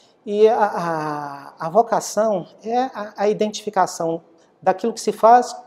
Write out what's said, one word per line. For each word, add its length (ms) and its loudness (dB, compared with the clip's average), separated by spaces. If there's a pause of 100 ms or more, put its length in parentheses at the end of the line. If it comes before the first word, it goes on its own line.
(260)
E 220 4
a, 180 2
a, 880 -6 (120)
a 40 -4
vocação 760 0 (160)
é 140 -4
a, 400 -6
a 100 0
identificação 960 -2 (400)
daquilo 320 -2
que 80 -12
se 100 -4
faz 440 4 (120)